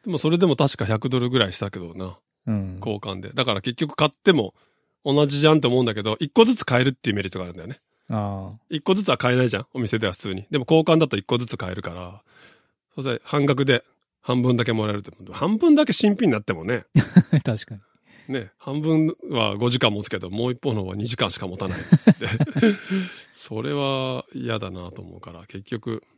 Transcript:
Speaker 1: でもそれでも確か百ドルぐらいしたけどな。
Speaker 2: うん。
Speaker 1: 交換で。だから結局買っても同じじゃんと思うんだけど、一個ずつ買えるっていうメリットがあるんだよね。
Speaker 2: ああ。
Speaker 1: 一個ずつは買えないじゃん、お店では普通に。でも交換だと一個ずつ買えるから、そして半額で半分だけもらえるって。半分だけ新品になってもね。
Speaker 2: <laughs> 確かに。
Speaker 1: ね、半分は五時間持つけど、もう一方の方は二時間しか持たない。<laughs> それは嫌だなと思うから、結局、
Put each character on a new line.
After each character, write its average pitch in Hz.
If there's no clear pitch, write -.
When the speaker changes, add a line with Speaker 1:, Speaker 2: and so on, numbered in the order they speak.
Speaker 1:
で 196
も 156
そ 151
れ 170
で 185
も 147
確 143
か -
百 110
ド 127
ル 123
ぐ 127
ら 101
い 92
し -
た 98
け -
ど 85
な。 92
Speaker 2:
う 113
ん。 95
Speaker 1:
交 101
換 95
で。 98
だ 127
か 117
ら 98
結 120
局 151
買 151
っ -
て -
も 110
同 143
じ 143
じ 151
ゃ 156
ん 151
と 123
思 123
う 123
ん -
だ 110
け 104
ど、 110
一 147
個 233
ず 233
つ -
買 123
え -
る 139
っ -
て -
い 101
う -
メ 98
リ 92
ッ -
ト 95
が 90
あ -
る 87
ん -
だ 82
よ 90
ね。 127
Speaker 2:
あ 101
あ。 113
Speaker 1:
一 156
個 185
ず 196
つ -
は 131
買 123
え -
な 127
い 120
じ 104
ゃ 98
ん、 -
お 127
店 110
で 110
は 90
普 -
通 98
に。 98
で 147
も 123
交 160
換 160
だ 156
と 120
一 98
個 123
ず 123
つ -
買 92
え 92
る -
か 90
ら、 90
そ 135
し -
て 120
半 143
額 139
で 131
半 127
分 123
だ 117
け 117
も 107
ら 104
え 104
る -
っ -
て。 -
半 190
分 302
だ 302
け 190
新 208
品 240
に 156
な 107
っ 104
て -
も 82
ね。 113
Speaker 2:
<laughs> 165
確 110
か 110
に。 98
Speaker 1:
ね、 123
半 143
分 160
は 110
五 120
時 123
間 110
持 104
つ -
け 101
ど、 90
も 110
う 127
一 120
方 123
の 107
方 92
は 92
二 104
時 117
間 107
し -
か 101
持 90
た 95
な 92
い。 90
<laughs> 190
そ -
れ 139
は 135
嫌 120
だ 98
な 90
と 95
思 90
う 95
か 85
ら、 85
結 98
局、 113